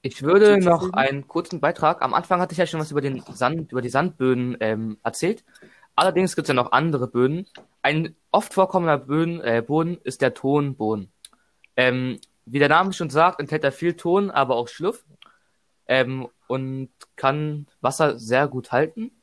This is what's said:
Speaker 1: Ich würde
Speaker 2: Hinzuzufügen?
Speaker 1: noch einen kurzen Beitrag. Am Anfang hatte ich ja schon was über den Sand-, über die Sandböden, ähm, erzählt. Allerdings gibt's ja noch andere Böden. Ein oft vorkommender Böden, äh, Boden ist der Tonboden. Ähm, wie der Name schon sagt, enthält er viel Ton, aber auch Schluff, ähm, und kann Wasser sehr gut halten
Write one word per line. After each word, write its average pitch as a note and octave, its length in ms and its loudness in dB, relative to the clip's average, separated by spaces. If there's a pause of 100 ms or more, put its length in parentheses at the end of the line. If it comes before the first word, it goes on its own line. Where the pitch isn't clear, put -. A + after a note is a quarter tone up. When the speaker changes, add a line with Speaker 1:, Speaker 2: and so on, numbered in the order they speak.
Speaker 1:
Ich C3+ 220 -8
würde G3+ 320 6
Speaker 2:
Hinzuzufügen? F3+ 360 4
Speaker 1:
noch - 80 -4
einen C#3 300 -2
kurzen E3+ 320 -6
Beitrag. E3 420 0
Am C3 100 -2
Anfang F3+ 280 0
hatte F3+ 120 -2
ich D#3+ 60 -6
ja F3 80 2
schon D#3+ 140 -6
was D#3 100 -6
über C#3+ 120 -2
den C3+ 200 -4
Sand-, D#3 500 -4
über B2+ 100 -4
die A#2+ 80 -6
Sandböden, B2+ 720 0
ähm, A2 440 -2
erzählt. F3+ 400 -4 (500)
Allerdings F3+ 400 2
gibt's D#3 140 -2
ja C#3+ 60 2
noch B2 180 2
andere C#3 340 0
Böden. C3+ 400 0 (360)
Ein D#3 340 -2 (140)
oft - 220 0
vorkommender F3+ 460 2
Böden, E3 420 -2
äh, A#2 240 0
Boden E3 380 -2
ist - 200 -6
der B2+ 120 2
Tonboden. B2+ 800 -2 (640)
Ähm, B2+ 420 0 (280)
wie B2 120 -6
der C#3+ 100 4
Name F3+ 240 4
schon E3 180 -6
sagt, E3 280 2
enthält D3+ 260 -4
er C#3 80 2
viel E3+ 220 -4
Ton, F#3 360 0
aber C3 260 0
auch A#2+ 120 -4
Schluff, G3+ 360 -6 (840)
ähm, C3 420 0 (200)
und C3 420 -6 (260)
kann D3+ 500 -2 (140)
Wasser C#3 380 0
sehr B2 300 0
gut B2+ 240 -8
halten D#3+ 400 -2 (100)